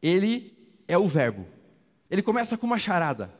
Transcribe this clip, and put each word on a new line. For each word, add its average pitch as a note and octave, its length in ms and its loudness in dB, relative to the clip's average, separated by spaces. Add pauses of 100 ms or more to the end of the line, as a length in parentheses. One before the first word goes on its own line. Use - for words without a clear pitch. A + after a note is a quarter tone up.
ele G3 560 0 (300)
é E3+ 100 2
o G3 120 4
Verbo. A#2 380 0 (640)
Ele F#3+ 120 0
começa A#3 340 0
com A3+ 100 -6
uma A#3 120 0
charada. D3 600 -2